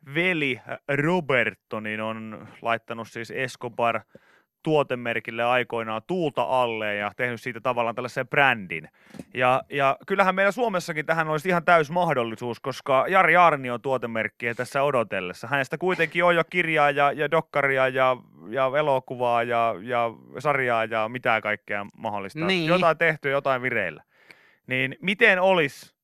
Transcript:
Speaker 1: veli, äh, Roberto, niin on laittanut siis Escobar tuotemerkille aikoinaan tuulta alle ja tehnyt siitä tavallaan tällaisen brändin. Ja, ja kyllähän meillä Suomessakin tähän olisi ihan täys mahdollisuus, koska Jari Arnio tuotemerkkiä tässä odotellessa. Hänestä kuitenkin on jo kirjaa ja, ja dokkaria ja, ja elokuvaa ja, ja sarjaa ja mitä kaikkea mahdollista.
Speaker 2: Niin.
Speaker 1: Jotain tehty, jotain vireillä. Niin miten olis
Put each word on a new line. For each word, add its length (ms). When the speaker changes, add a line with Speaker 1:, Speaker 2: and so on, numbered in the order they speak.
Speaker 1:
veli, 540
äh, 80
Roberto, 920
niin 220
on 460
laittanut 500
siis 200
Escobar 680
tuotemerkille 800
aikoinaan 640
tuulta 360
alle 520
ja 220
tehnyt 240
siitä 200
tavallaan 340
tällaisen 320
brändin. 600
Ja, 360
ja 280
kyllähän 280
meillä 160
Suomessakin 540
tähän 220
olisi 220
ihan 160
täys 260
mahdollisuus, 680
koska 500
Jari 260
Arnio 420
tuotemerkkiä 760
tässä 280
odotellessa. 640
Hänestä 300
kuitenkin 460
on 120
jo 140
kirjaa 420
ja, 200
ja 200
dokkaria 560
ja, 300
ja 300
elokuvaa 640
ja, 380
ja 300
sarjaa 460
ja 240
mitä 320
kaikkea 440
mahdollista. 480
Speaker 2:
Niin. 220
Speaker 1:
Jotain 300
tehty, 320
jotain 320
vireillä. 420
Niin 340
miten 400
olis 520